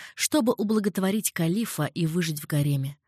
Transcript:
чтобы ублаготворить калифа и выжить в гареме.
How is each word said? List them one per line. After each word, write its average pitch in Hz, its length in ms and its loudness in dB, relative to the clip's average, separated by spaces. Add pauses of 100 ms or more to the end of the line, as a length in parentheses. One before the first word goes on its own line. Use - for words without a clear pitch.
(160)
чтобы 247 380 2
ублаготворить 202 760 0
калифа 170 540 0
и 165 220 -2
выжить 160 340 -2
в - 60 -12
гареме. 143 500 0 (100)